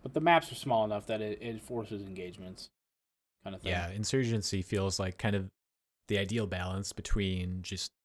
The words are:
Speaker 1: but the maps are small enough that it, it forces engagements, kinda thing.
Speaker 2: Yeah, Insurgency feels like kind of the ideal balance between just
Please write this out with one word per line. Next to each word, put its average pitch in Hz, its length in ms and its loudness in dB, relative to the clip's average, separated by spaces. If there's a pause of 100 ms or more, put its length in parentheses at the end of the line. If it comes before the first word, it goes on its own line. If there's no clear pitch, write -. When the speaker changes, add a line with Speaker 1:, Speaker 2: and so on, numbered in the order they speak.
Speaker 1:
but 131 120 -8
the 151 60 4
maps - 300 6
are - 60 -8
small 110 280 2
enough 104 220 -2
that 110 140 -2
it, 107 200 -4
it 113 220 -8
forces 110 400 -6
engagements, 92 680 -10 (760)
kinda 95 160 -8
thing. 90 100 -2
Speaker 2:
Yeah, 87 200 0
Insurgency 107 720 0
feels 98 360 2
like 92 200 -2
kind 104 180 2
of 95 120 -2 (600)
the 104 100 4
ideal 104 300 2
balance 92 440 -2
between 92 720 0
just - 300 -6 (120)